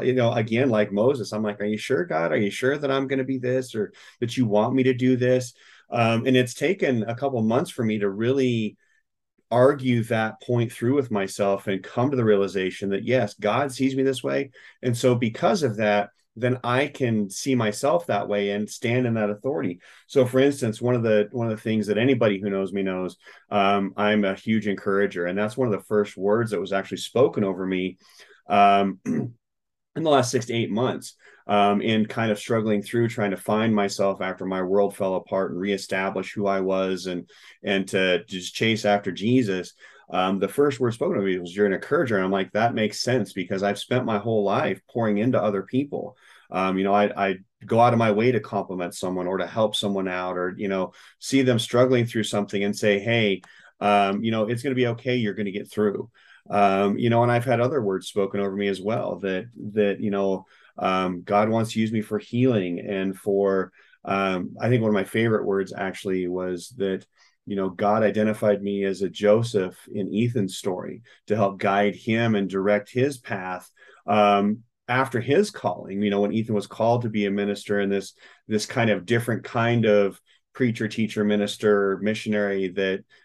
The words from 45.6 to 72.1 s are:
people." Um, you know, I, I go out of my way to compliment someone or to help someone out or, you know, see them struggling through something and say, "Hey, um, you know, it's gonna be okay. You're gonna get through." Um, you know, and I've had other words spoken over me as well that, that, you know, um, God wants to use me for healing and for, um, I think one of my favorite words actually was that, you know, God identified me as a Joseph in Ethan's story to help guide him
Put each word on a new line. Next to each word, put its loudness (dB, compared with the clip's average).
people." -6
Um, -2
you 0
know, 2
I, 2
I -2
go 4
out 8
of 4
my 4
way 2
to 0
compliment -6
someone -4
or -2
to -4
help 0
someone -2
out -4
or, -4
you -4
know, -2
see 2
them 4
struggling 2
through -2
something -4
and -2
say, 2
"Hey, 0
um, 2
you 0
know, 0
it's -4
gonna -2
be 2
okay. -2
You're 0
gonna -4
get -10
through." -2
Um, 4
you 2
know, 4
and 4
I've 2
had 2
other 0
words -2
spoken -2
over -2
me -2
as -2
well -4
that, -4
that, 2
you -2
know, 0
um, -2
God 2
wants 0
to 0
use 0
me 0
for -4
healing 0
and -4
for, 0
um, -2
I 0
think 4
one 2
of 2
my 2
favorite 0
words -2
actually -4
was -6
that, -4
you -8
know, -2
God 0
identified 0
me -4
as -2
a -2
Joseph 2
in -6
Ethan's -2
story -8
to 0
help 0
guide 2
him 0